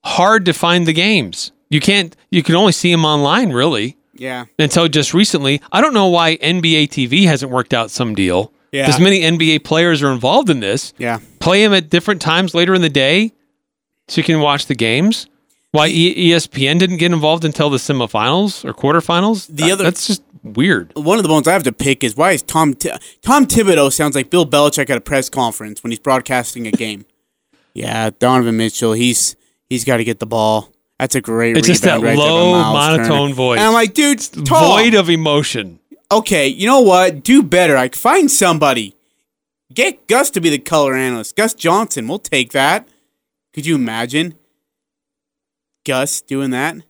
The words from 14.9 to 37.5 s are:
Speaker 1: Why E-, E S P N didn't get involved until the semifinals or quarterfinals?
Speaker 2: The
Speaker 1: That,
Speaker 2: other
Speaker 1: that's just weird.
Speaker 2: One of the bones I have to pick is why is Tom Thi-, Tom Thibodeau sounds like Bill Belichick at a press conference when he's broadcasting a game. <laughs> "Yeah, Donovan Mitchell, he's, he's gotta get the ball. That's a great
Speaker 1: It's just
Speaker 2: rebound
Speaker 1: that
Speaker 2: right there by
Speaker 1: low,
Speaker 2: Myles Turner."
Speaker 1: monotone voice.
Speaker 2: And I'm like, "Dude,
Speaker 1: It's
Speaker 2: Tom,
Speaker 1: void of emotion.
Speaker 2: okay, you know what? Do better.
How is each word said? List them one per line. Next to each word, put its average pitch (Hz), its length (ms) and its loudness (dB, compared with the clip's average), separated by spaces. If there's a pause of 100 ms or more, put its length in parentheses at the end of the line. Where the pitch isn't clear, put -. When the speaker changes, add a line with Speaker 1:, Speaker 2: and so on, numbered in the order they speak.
Speaker 1:
Why 151 160 2
E-, 165 260 2 (160)
E 170 40 4
S 165 120 0
P 135 220 -4
N 143 100 0
didn't 185 200 0
get 170 140 0
involved 160 320 0
until 151 280 -2
the 135 60 -2
semifinals 135 840 -2
or 120 100 -8
quarterfinals? 175 760 0
Speaker 2:
The 151 180 -6
Speaker 1:
That, 175 60 2
Speaker 2:
other 196 140 -2
Speaker 1:
that's 175 220 -2
just 196 140 -4 (200)
weird. 110 540 -2
Speaker 2:
One 156 220 0
of 214 60 0
the 160 60 -2
bones 156 160 2
I - 80 2
have 185 100 0
to 127 100 -2
pick 139 320 -2
is 110 100 -4
why 165 160 2
is 156 100 -2
Tom 160 320 0
Thi-, - 180 -6 (300)
Tom 262 240 4
Thibodeau 170 460 2
sounds 147 240 -2
like 135 140 -4
Bill 175 160 2
Belichick 143 440 0
at 131 80 -2
a - 40 -6
press 135 280 -4
conference 110 540 -6
when 117 80 -6
he's 117 80 -8
broadcasting 127 680 -4
a 107 40 -6
game. 104 340 -6 (340)
<laughs> - 340 -20
"Yeah, 113 440 -6
Donovan 120 400 2
Mitchell, 110 360 -2
he's, 120 420 -2 (340)
he's 123 140 -4
gotta 120 220 0
get 113 140 -4
the 120 60 -6
ball. 110 460 -2 (280)
That's 131 160 -4
a 127 60 -2
great 117 360 0
Speaker 1:
It's - 100 2
just - 160 2
Speaker 2:
rebound - 200 2
Speaker 1:
that 113 40 0
Speaker 2:
right 113 100 2
there 147 80 2
by 151 60 2
Speaker 1:
low, 175 220 4
Speaker 2:
Myles 151 340 2 (100)
Turner." - 0 - (120)
Speaker 1:
monotone 143 240 0
voice. 127 260 0
Speaker 2:
And 214 80 4
I'm 220 60 4
like, 226 200 2
"Dude, 285 260 0
Speaker 1:
It's - 100 -12
Speaker 2:
Tom, - 160 -10
Speaker 1:
void 226 480 4
of 190 160 2
emotion. 147 680 -2 (320)
Speaker 2:
okay, 196 360 0
you 139 180 -4
know 262 160 4
what? 185 420 4
Do 262 200 4
better. 175 320 2